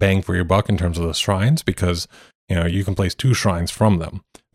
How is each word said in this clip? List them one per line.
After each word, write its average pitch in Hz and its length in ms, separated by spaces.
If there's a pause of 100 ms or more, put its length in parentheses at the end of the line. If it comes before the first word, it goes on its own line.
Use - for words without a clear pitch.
bang 98 220
for 92 120
your 90 100
buck 95 240
in 104 80
terms 87 220
of 85 80
the 82 80
shrines 107 480
because, 87 460 (400)
you 92 80
know, 85 100
you 92 180
can 95 100
place 92 200
two 131 200
shrines 87 360
from 107 280
them 80 260 (300)